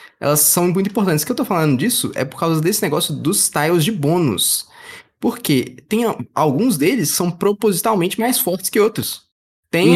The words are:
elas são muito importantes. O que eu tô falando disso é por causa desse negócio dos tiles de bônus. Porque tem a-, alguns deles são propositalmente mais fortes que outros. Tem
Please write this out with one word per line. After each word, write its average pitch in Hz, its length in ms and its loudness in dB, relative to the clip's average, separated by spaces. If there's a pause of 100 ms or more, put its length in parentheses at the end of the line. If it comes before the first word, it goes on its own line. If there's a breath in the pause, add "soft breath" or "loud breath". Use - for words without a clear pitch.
(220 loud breath)
elas 147 180 2
são 175 320 2
muito 196 180 0
importantes. 185 340 0
O - 20 -12
que - 60 -2
eu 240 40 -4
tô 277 80 -2
falando 156 340 0
disso 160 380 -2
é - 80 -2
por - 160 -8
causa 165 220 0
desse 190 200 0
negócio 160 320 -2
dos 135 360 0
tiles 160 340 2
de 202 80 0
bônus. 151 760 0 (520 loud breath)
Porque - 560 -2 (140)
tem 233 160 0
a-, 202 100 -2 (180)
alguns 156 440 2
deles 165 320 0
são 180 200 -2
propositalmente 196 920 0
mais 247 200 0
fortes - 300 -4
que 226 100 2
outros. 214 440 0 (460)
Tem 165 260 4